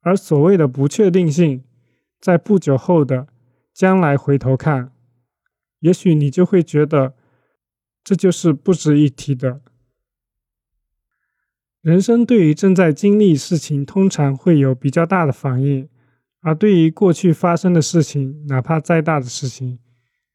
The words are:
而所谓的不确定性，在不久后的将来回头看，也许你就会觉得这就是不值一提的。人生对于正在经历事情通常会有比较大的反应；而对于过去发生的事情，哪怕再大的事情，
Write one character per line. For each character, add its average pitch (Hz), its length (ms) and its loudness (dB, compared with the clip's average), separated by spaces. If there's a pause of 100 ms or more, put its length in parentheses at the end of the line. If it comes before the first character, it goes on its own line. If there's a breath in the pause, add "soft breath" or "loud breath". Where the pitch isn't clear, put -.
而 175 160 -2
所 156 240 -2
谓 185 160 4
的 156 100 2
不 135 220 -2
确 196 220 0
定 175 200 0
性， 139 320 0 (560)
在 175 200 0
不 196 200 0
久 135 200 0
后 165 260 0
的 131 240 -6 (460)
将 190 260 2
来 147 160 0
回 139 220 0
头 131 180 -2
看， 127 380 -4 (880)
也 160 120 2
许 180 220 0
你 147 160 0
就 180 160 0
会 180 160 0
觉 151 240 -2
得 139 280 -2 (880)
这 196 140 -2
就 180 160 0
是 160 220 0
不 185 180 -4
值 151 260 0
一 147 120 2
提 - 240 -8
的。 127 260 -8 (2250)
人 165 180 2
生 233 240 2
对 208 220 2
于 151 80 2
正 190 200 0
在 170 160 2
经 202 280 2
历 190 180 4
事 156 220 -4
情 143 260 -6
通 190 240 0
常 139 260 0
会 160 240 2
有 135 160 2
比 135 160 -4
较 165 140 0
大 170 220 -2
的 135 60 -2
反 131 300 -6
应； 139 280 -4 (500)
而 160 140 -2
对 190 260 2
于 160 100 2
过 180 220 0
去 170 220 0
发 175 200 -2
生 180 200 0
的 165 80 2
事 165 200 -2
情， 143 440 -8
哪 135 160 -4
怕 160 180 -4
再 165 220 -2
大 151 180 -2
的 127 60 -10
事 127 200 -12
情， 123 320 -12 (560)